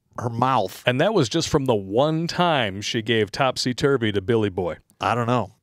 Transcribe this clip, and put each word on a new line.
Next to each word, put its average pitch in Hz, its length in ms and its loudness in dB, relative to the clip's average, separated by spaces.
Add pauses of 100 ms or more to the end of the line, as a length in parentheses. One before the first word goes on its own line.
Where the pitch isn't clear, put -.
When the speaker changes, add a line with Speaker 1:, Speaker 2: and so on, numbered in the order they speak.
(180)
Speaker 1:
her 120 120 -4
mouth. 117 560 -2
Speaker 2:
And 127 140 0
that 202 140 2
was 156 160 2
just 165 180 -2
from 139 180 0
the 123 100 2
one 135 520 0
time 127 540 0
she 117 200 -4
gave 110 300 2
topsy-turvy 127 840 0
to 98 80 -2
Billy 107 280 2
Boy. 87 280 -4 (220)
Speaker 1:
I 98 160 0
don't 120 120 -2
know. 117 360 0